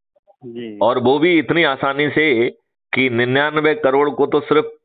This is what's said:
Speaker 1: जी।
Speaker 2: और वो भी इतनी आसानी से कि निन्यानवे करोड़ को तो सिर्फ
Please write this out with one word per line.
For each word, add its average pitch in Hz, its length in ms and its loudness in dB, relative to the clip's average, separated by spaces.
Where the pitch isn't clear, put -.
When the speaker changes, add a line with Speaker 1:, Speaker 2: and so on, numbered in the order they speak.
Speaker 1:
जी। 117 360 -12
Speaker 2:
और 123 180 2
वो 127 200 2
भी 170 200 2
इतनी 151 240 0
आसानी 139 460 -2
से 131 400 2
कि 127 160 0
निन्यानवे 147 680 0
करोड़ 139 340 2
को 135 160 -2
तो 143 140 0
सिर्फ 151 320 0